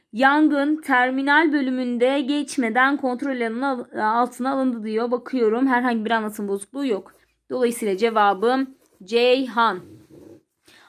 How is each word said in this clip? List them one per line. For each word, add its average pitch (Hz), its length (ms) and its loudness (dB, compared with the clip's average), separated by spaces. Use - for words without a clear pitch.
Yangın 285 640 2
terminal 277 760 2
bölümünde 254 680 0
geçmeden 269 760 0
kontrol 254 440 -4
alanı 233 280 -4
al-, 240 340 -6
altına 247 500 -2
alındı 254 320 -2
diyor. 220 260 -2
Bakıyorum 240 560 0
herhangi 240 380 0
bir 220 60 -4
anlatım 214 380 -2
bozukluğu 202 380 -6
yok. 190 260 -4
Dolayısıyla 240 460 0
cevabım 220 720 2
Ceyhan. 233 720 2